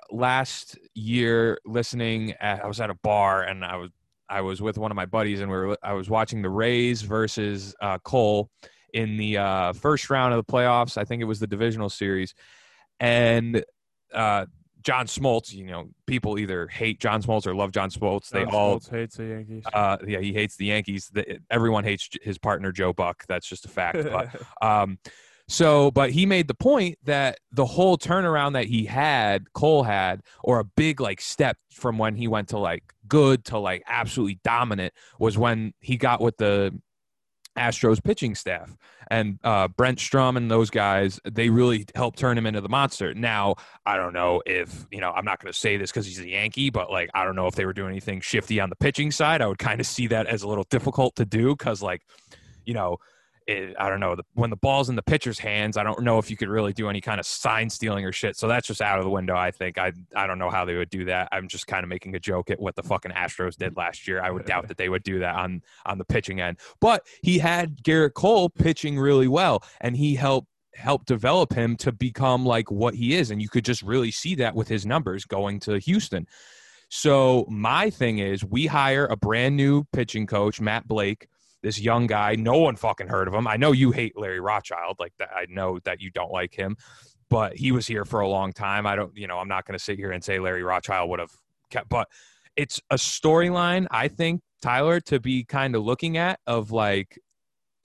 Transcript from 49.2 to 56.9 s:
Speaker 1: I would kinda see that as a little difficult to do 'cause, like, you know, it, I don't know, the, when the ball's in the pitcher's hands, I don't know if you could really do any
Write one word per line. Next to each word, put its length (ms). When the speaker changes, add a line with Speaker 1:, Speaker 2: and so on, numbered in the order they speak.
Speaker 1:
I 60
would 120
kinda 260
see 240
that 180
as 160
a 60
little 220
difficult 460
to 80
do 300
'cause, 260
like, 220
you 100
know, 220
it, 320
I 120
don't 100
know, 160
the, 60
when 160
the 80
ball's 320
in 80
the 60
pitcher's 360
hands, 380
I 60
don't 180
know 180
if 120
you 80
could 100
really 240
do 160
any 140